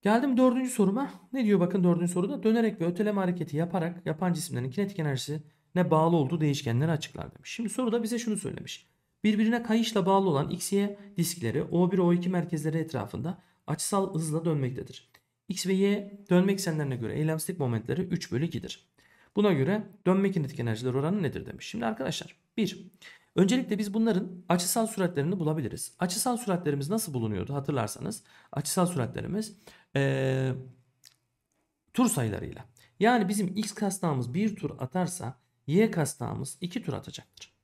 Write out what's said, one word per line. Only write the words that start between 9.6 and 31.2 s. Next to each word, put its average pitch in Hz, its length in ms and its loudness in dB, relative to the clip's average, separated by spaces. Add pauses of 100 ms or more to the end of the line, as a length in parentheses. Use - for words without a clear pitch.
kayışla 220 420 2
bağlı 196 240 4
olan 143 200 2
X, 175 240 -4
Y 202 240 0 (200)
diskleri 151 460 0
O 175 280 2
bir, 190 60 2
O 175 160 6
iki 175 160 2
merkezleri 160 480 -2
etrafında 156 640 -4 (260)
açısal 190 460 -2
hızla 160 320 -2
dönmektedir. 135 640 -2 (380)
X 180 200 -4
ve 190 60 2
Y 196 560 0
dönme 185 220 6
eksenlerine 156 440 0
göre 110 180 -4
eylemsizlik 160 460 -2
momentleri 123 420 0
üç 175 300 -4
bölü 139 140 0
ikidir. - 420 -8 (480)
Buna 202 180 4
göre 180 340 2 (200)
dönme 196 240 4
kinetik 147 280 -2
enerjiler 120 340 -2
oranı 165 300 0
nedir 120 220 -4
demiş. - 220 -12
Şimdi 226 180 -6
arkadaşlar, - 500 -4 (220)
bir, - 300 -2 (480)
öncelikle 208 420 2
biz 202 160 -4
bunların 220 360 0 (200)
açısal 214 380 2
süratlerini 180 520 -2
bulabiliriz. 151 600 -4
Açısal 220 380 -2
süratlerimiz 160 520 -2
nasıl 190 240 -2
bulunuyordu 110 400 -2
hatırlarsanız? 139 680 -4 (280)
Açısal 175 340 0
süratlerimiz, 160 720 -4 (380)
eee, 135 580 0 (1400)